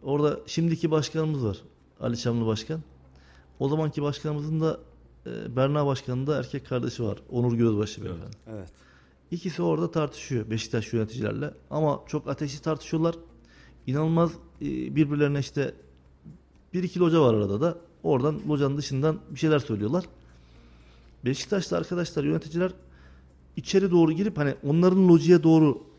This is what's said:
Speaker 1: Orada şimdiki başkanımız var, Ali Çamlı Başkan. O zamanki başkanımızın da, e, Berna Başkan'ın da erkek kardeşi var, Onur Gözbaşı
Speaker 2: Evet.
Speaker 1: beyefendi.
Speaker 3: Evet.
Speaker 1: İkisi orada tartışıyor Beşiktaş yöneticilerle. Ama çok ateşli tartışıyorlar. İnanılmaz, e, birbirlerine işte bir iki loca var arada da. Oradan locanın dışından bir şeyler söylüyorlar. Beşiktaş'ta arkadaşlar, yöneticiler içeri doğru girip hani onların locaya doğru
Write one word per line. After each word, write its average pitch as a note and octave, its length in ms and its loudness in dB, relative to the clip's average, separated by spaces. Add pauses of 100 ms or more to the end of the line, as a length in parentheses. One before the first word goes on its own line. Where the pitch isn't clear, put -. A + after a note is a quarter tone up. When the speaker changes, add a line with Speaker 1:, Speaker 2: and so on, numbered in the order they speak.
Speaker 1:
Orada C#3+ 420 0
şimdiki E3 460 -2
başkanımız D#3 540 -2
var, F#2+ 120 -2 (420)
Ali A#2+ 180 -4
Çamlı A#2 280 -2
Başkan. A2 360 -4 (800)
O C3+ 100 -2
zamanki D3+ 320 -2
başkanımızın D3+ 600 -4
da, D#3+ 180 -2 (460)
e, - 300 -10
Berna C#3+ 300 2
Başkan'ın C3 420 -4
da D3 120 -2
erkek B2+ 260 -8
kardeşi B2 380 -4
var, G#2 140 -4 (120)
Onur A#2+ 240 0
Gözbaşı G#2+ 480 0
Speaker 2:
Evet. G2 80 -10
Speaker 1:
beyefendi. F2 260 -12 (120)
Speaker 3:
Evet. G#2 220 -14 (600)
Speaker 1:
İkisi F3 300 -6
orada E3 300 0
tartışıyor C#3 580 -4
Beşiktaş A2+ 440 -4
yöneticilerle. A2+ 600 -4 (160)
Ama D3 380 -2
çok D3+ 200 -6
ateşli C#3 340 -8
tartışıyorlar. E3 540 -2 (720)
İnanılmaz, D#3+ 440 0 (300)
e, C#3+ 40 -8 (300)
birbirlerine C#3+ 440 2
işte C3+ 360 -4 (960)
bir F3+ 100 -2
iki F3+ 160 -6
loca E3 220 6
var A#2+ 120 6
arada G#2 280 0
da. E3 160 0 (260)
Oradan D3 440 0
locanın C#3+ 300 0
dışından D3 420 -2 (100)
bir C3+ 100 -14
şeyler D#3 200 4
söylüyorlar. A#2 460 -2 (1200)
Beşiktaş'ta F3 520 -2
arkadaşlar, E3 460 -4
yöneticiler D#3+ 480 -2 (840)
içeri G3 360 2
doğru E3 200 6
girip F3+ 260 -2
hani C#3+ 260 0
onların F3+ 460 6
locaya E3 340 8
doğru D#3+ 400 6 (160)